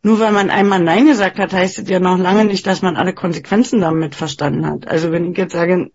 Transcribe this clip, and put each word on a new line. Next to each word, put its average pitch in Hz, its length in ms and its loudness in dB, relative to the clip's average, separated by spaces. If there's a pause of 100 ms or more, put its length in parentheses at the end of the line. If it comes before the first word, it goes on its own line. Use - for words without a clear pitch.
Nur 214 180 4
weil 220 120 2
man 202 180 2
einmal 196 320 2
Nein 175 260 4
gesagt 202 320 2
hat, 185 120 -2
heißt 190 280 -2
es 196 100 -8
ja 185 100 0
noch 185 180 2
lange 190 280 2
nicht, 202 220 -2
dass 185 140 -2
man 180 140 0
alle 180 180 -2
Konsequenzen 196 680 0
damit 160 340 -2
verstanden 151 500 -4
hat. 151 220 -6
Also 165 240 -2
wenn 175 180 -2
ich 170 80 -8
jetzt 185 160 -2
sage 175 420 -2